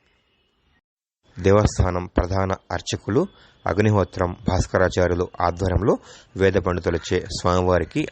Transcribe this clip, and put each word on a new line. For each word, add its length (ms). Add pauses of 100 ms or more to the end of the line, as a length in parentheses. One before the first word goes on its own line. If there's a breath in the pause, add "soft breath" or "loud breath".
(1400)
దేవస్థానం 680
ప్రధాన 460 (200)
అర్చకులు 560 (380 soft breath)
అగ్నిహోత్రం 680 (140)
భాస్కరాచార్యులు 760 (160)
ఆధ్వర్యంలో 520 (440 loud breath)
వేద 160
పండితులచే 640 (220)
స్వామివారికి, 720